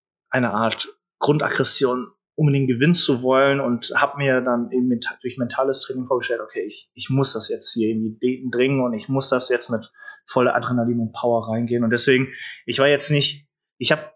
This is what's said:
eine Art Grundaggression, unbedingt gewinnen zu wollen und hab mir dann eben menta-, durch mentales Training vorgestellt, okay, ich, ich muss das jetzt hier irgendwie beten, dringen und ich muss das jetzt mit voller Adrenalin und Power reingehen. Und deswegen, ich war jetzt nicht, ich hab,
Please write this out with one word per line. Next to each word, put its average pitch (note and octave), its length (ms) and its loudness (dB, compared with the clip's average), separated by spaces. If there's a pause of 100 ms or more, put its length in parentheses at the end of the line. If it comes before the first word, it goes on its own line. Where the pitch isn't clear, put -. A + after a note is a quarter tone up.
(300)
eine B2 240 0
Art A2 340 -2 (320)
Grundaggression, C3 920 2 (240)
unbedingt C#3 320 2
gewinnen B2+ 260 4
zu C3 300 2
wollen C#3 360 4
und A#2+ 360 -2
hab C#3 220 0
mir C3+ 240 2
dann A#2+ 300 -2
eben B2+ 160 0
menta-, A#2+ 340 -2
durch B2 160 -8
mentales C3 440 0
Training B2+ 240 -6
vorgestellt, A#2+ 360 -2
okay, A2 200 -8
ich, - 320 -12
ich - 160 -10
muss C3+ 240 2
das A2 160 -4
jetzt - 240 -2
hier A2 160 0
irgendwie A2 220 -2
beten, B2+ 400 -4
dringen C3 300 2
und B2 120 -2
ich A2 160 -8
muss C3+ 200 0
das B2+ 200 2
jetzt B2 200 0
mit A#2 220 -6 (340)
voller - 300 0
Adrenalin A#2+ 440 -2
und A2 140 -4
Power A#2 360 -2
reingehen. A#2+ 340 -2
Und A2+ 60 0
deswegen, B2+ 380 2 (380)
ich B2 140 -4
war C#3 80 4
jetzt C#3+ 220 4
nicht, - 380 0 (300)
ich B2 140 0
hab, - 240 -2